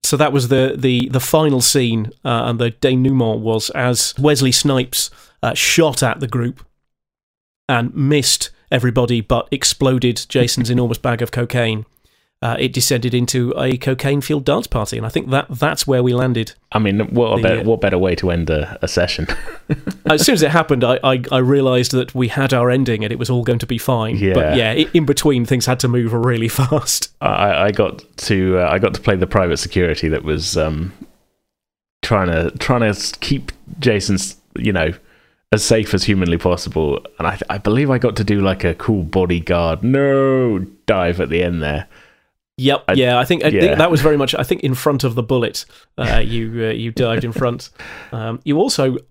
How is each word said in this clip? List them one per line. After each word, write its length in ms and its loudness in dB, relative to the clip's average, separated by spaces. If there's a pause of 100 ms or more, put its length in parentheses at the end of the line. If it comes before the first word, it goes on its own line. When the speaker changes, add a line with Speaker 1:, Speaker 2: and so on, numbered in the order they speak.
Speaker 1:
so 140 0
that 140 2
was 180 0
the, 280 2
the, 320 0
the 100 0
final 420 2
scene, 500 0 (120)
uh, 220 -2
and 140 -2
the 100 0
denouement 680 0
was 320 -4
as 480 -2
Wesley 320 2
Snipes, 580 0 (320)
uh, 140 -2
shot 480 2
at 160 0
the 80 -6
group 360 -6 (1040)
and 280 0
missed 560 0 (200)
everybody, 500 2
but 300 -2
exploded 760 0
Jason's 400 0
<laughs> 60 2
enormous 220 0
bag 240 -2
of 100 -4
cocaine. 540 -2 (560)
Uh, 180 -2
it 140 -2
descended 420 0
into 420 0
a 200 -2
cocaine-fueled 680 -2
dance 220 0
party, 300 -4
and 80 -6
I 40 -4
think 220 -4
that, 180 0
that's 380 -2
where 160 2
we 100 2
landed. 400 0 (200)
Speaker 2:
I 60 0
mean, 200 2 (160)
what 180 2
a 40 2
Speaker 1:
The, 40 0
Speaker 2:
better, 200 2
Speaker 1:
uh, 20 -6
Speaker 2:
what 180 2
better 160 2
way 180 2
to 140 -2
end 220 0
a, 320 -2
a 40 -2
session? 380 -2 (420)
<laughs> 380 -6
Speaker 1:
As 180 2
soon 100 4
as 100 4
it 80 2
happened, 320 2
I, 200 2
I, 280 2
I 80 2
realised 540 2
that 200 -2
we 140 0
had 260 0
our 160 2
ending 340 0
and 80 -4
it 60 -4
was 140 -2
all 120 2
going 160 0
to 60 -4
be 140 -4
fine. 380 -2
Speaker 2:
Yeah. 180 2
Speaker 1:
But 220 2
yeah, 140 2
i-, 220 2
in 120 4
between, 400 2
things 200 0
had 140 0
to 80 0
move 260 2
really 340 0
<laughs> 20 0
fast. 600 -2 (100)
Speaker 2:
I, 460 2
I 40 0
got 320 -2 (140)
to, 420 0
uh, 100 2
I 80 2
got 160 0
to 80 -8
play 140 2
the 100 0
private 320 0
security 520 0
that 140 -2
was, 340 -4
um, 360 -2 (1080)
trying 240 0
to, 320 0
trying 220 0
to 80 2
s-, 240 -6
keep 380 -4 (280)
Jason's, 560 -2 (200)
you 180 -2
know, 200 0 (580)
as 120 2
safe 320 2
as 80 0
humanly 340 2
possible, 640 -2 (140)
and 100 -2
I, 120 -4 (100)
I 80 -4
believe 320 0
I 80 2
got 200 0
to 60 -2
do, 180 2
like, 220 0
a 120 0
cool 260 -2
bodyguard 840 0
no 760 2 (260)
dive 340 0
at 100 -2
the 120 0
end 220 -2
there. 240 -4 (720)
Speaker 1:
Yep, 300 0
Speaker 2:
I, 60 2
Speaker 1:
yeah, 260 4
I 60 2
think, 180 0
I 60 2
Speaker 2:
yeah. 120 2
Speaker 1:
think 180 4
that 120 4
was 100 4
very 140 4
much, 200 0
I 80 -2
think, 200 -2
in 120 0
front 280 0
of 120 -2
the 80 -2
bullet, 420 -2 (320)
uh, 220 4
<laughs> 60 6
you, 420 -4
uh, 20 -2
you 220 -4
dived 340 -2
in 80 -4
front. 360 -4 (440)
Um, 320 -8
you 140 0
also 380 0 (140)